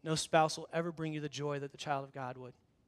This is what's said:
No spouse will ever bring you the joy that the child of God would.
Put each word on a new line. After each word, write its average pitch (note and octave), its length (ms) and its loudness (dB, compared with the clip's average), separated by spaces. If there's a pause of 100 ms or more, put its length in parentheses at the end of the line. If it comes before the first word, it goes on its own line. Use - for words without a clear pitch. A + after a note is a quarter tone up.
No D#3 100 2
spouse D#3 420 6
will D#3+ 160 -8
ever E3+ 200 0
bring D#3 220 -4
you D3+ 60 -2
the D3 80 -4
joy C#3+ 300 -2
that C#3 140 -6
the - 60 -16
child C#3 260 -2
of C3+ 80 -16
God C3 240 -8
would. B2+ 160 -14 (360)